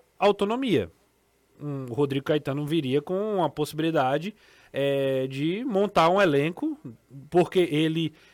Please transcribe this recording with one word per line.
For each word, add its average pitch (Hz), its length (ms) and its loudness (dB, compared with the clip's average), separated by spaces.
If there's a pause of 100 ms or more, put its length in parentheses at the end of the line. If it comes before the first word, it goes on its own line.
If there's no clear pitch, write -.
(200)
autonomia. 202 720 2 (680)
Um, 139 300 -8
o 117 40 -8
Rodrigo 135 320 -2
Caetano 147 380 -2
viria 143 380 0
com 196 420 -2
a 151 60 0
possibilidade, 151 840 -2 (360)
é, 135 540 0
de 156 400 -4
montar 196 440 2
um 196 120 4
elenco, 175 560 0 (540)
porque 175 400 4
ele, 160 420 0 (200)